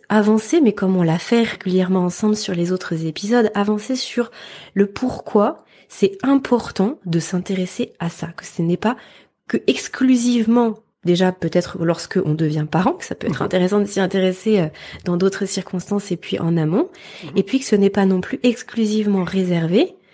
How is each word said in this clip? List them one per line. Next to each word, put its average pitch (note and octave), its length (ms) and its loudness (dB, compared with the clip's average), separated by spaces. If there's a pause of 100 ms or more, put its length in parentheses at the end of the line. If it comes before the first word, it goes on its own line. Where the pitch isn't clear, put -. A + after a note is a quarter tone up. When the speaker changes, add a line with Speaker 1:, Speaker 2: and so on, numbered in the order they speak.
Speaker 1:
avancer, G#3+ 520 4
mais A3+ 120 6
comme F#3+ 240 0
on F3+ 60 4
l'a E3 160 2
fait A#3 240 2
régulièrement F#3 640 0
ensemble G#3 320 0
sur G3+ 180 -4
les F3 160 0
autres E3+ 340 -4
épisodes, G#3 500 0
avancer G#3 420 -2
sur A#3+ 340 -4 (440)
le G3 120 4
pourquoi A#3+ 760 0 (240)
c'est G3 340 0
important B3+ 840 0
de E3+ 120 2
s'intéresser F#3 800 -4
à E3+ 100 -4
ça, E3+ 200 -8
que - 180 -14
ce - 160 -6
n'est E3+ 140 2
pas A#3+ 200 -2 (520)
que - 80 -4 (100)
exclusivement, A#3+ 1080 2 (260)
déjà F3+ 300 2
peut-être E3+ 500 -2
lorsque E3 400 -2
on D3 120 0
devient D3+ 360 -2
parent, F#3 220 2
que - 140 -8
ça - 80 -8
peut - 120 -10
être D3+ 140 -2
Speaker 2:
Mhm. G3+ 60 -2
Speaker 1:
intéressant F#3 340 2
de G3+ 60 0
s'y G3+ 140 -4
intéresser, F#3 600 2
euh, D#3+ 60 2 (400)
dans F3 100 0
d'autres F#3+ 300 0
circonstances F#3+ 680 -4
et E3+ 60 -4
puis - 200 -8
en E3+ 200 0
amont, E3+ 320 0 (340)
Speaker 2:
Mhm. C#3+ 120 -14
Speaker 1:
et F#3+ 60 2
puis B3+ 160 -2
que C4+ 60 -4
ce - 100 0
n'est G3 140 4
pas G3+ 160 2
non F#3+ 160 2
plus - 220 -6
exclusivement G#3+ 840 0
réservé, F3+ 720 0 (180)